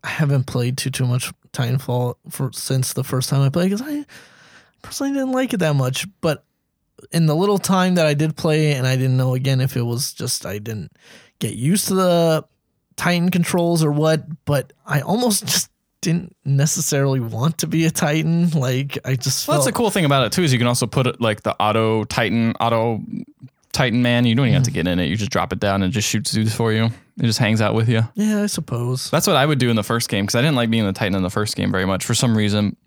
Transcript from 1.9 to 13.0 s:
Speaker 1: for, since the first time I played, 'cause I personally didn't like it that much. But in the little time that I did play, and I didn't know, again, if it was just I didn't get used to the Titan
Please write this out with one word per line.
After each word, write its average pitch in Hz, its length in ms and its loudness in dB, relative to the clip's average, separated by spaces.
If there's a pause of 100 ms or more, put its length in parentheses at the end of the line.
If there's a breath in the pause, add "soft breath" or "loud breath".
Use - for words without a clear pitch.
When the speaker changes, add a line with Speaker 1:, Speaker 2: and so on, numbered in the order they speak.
Speaker 1:
for, 135 240 -6
since - 400 -4
the 131 120 -4
first 131 260 -4
time 139 100 2
I 139 80 4
played, 175 220 0
'cause 202 120 -4
I 294 220 -6 (800 loud breath)
personally 277 320 -6
didn't 262 180 -2
like 254 220 0
it 208 40 -2
that 160 160 2
much. 131 320 -2 (140)
But 156 240 -2 (680)
in 165 140 2
the 151 100 4
little 196 240 2
time 185 360 2
that 170 100 4
I 151 80 4
did 151 240 0
play, 151 380 2
and 127 120 -2
I 131 100 2
didn't 127 200 2
know, 127 180 2
again, 131 280 0
if 131 160 -2
it 120 40 0
was 120 300 -4
just - 320 -6
I 98 140 -8
didn't 107 340 -10 (460 loud breath)
get - 160 -4
used 180 340 0
to 190 60 0
the 170 500 2 (520)
Titan 175 340 0